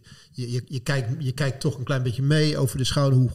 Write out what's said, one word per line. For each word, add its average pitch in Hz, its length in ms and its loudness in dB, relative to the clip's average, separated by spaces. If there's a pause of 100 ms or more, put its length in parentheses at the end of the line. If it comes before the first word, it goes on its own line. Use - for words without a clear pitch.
(320)
je, 120 200 -10
je... 123 140 -2
je 127 140 -6
kijkt, 139 440 -2
je 131 80 -2
kijkt 135 280 -2
toch 143 180 -2
een 127 60 -8
klein 131 200 -2
beetje 123 200 -2
mee 151 340 2
over 139 200 0
de 131 60 0
schouder. 135 360 4
Hoe, 127 160 4